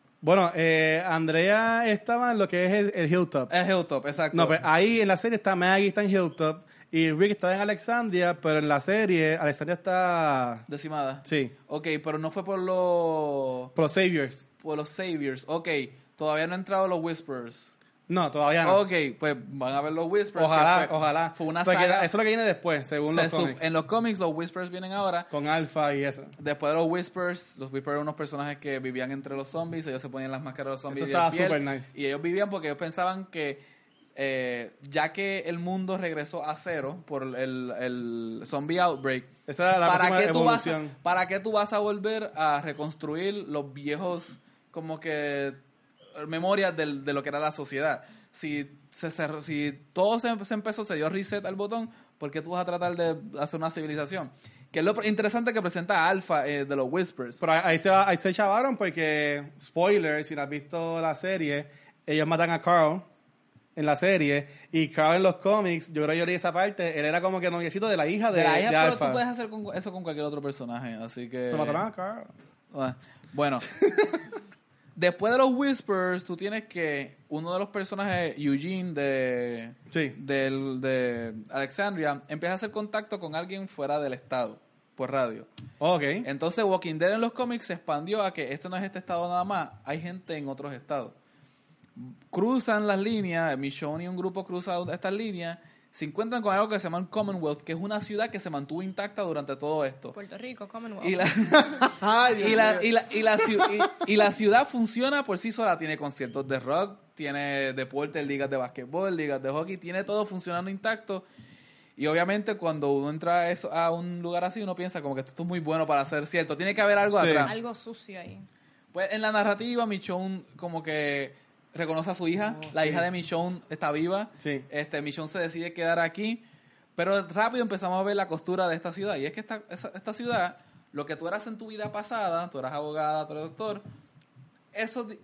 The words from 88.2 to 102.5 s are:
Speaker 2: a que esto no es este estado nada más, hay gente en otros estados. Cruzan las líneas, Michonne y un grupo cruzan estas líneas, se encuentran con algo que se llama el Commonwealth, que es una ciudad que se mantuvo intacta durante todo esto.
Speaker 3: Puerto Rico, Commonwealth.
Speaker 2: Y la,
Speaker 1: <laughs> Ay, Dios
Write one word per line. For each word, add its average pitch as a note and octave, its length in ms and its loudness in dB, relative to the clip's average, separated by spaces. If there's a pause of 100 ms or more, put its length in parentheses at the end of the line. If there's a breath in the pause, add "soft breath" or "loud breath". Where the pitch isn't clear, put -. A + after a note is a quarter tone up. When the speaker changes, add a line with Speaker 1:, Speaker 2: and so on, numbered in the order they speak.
Speaker 2:
a F#3+ 100 0
que C#3 220 -6
esto F3+ 160 -10
no F#3 80 -6
es G3 60 -4
este F#3+ 140 -8
estado F3 300 -4
nada F3+ 160 0
más, F#3 240 -2 (160)
hay D3+ 160 -6
gente F3 380 -10
en C#3+ 100 -6
otros C#3 240 -8
estados. B2+ 400 -6 (1160 soft breath)
Cruzan G#3+ 560 0
las G3 120 2
líneas, F3 600 0
Michonne D3 460 -6
y F3+ 40 -8
un F#3 80 -8
grupo F#3 300 -4
cruzan F3+ 440 -4
estas F#3 240 -4
líneas, F3 440 -6 (320 soft breath)
se - 140 -10
encuentran A3+ 380 -4
con G3+ 100 2
algo G#3 160 4
que G#3+ 100 0
se F#3 60 -6
llama E3+ 140 -2
el F#3 100 -4
Commonwealth, F3+ 540 -2
que E3 100 -8
es E3 60 -4
una G3+ 240 -4
ciudad G#3+ 260 -2
que A3 100 -8
se F3+ 120 -8
mantuvo D3+ 320 -6
intacta G3+ 400 -6
durante D3 340 -4
todo D3+ 260 -2
esto. C3 300 -6
Speaker 3:
Puerto G3 240 -14
Rico, A3 320 -12
Commonwealth. A3+ 400 -10
Speaker 2:
Y F#3+ 80 2
la, F3+ 80 2
Speaker 1:
<laughs> B3+ 800 4
Ay, A#3 320 6
Dios G#3 160 2